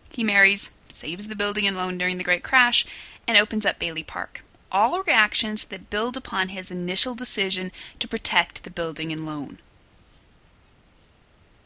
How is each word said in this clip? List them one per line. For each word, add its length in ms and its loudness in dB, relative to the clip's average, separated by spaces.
He 120 -4
marries, 500 4
saves 400 -2
the 80 -8
building 320 0
and 80 -4
loan 200 -2
during 220 -2
the 60 -6
Great 180 0
Crash, 420 2
and 100 6
opens 260 4
up 140 0
Bailey 240 -6
Park. 400 -10
All 320 2
reactions 600 0
that 220 -12
build 280 -4
upon 320 -4
his 200 -8
initial 460 -2
decision 560 4
to 80 -4
protect 560 0
the 60 -12
building 420 -6
and 120 -6
loan. 340 -8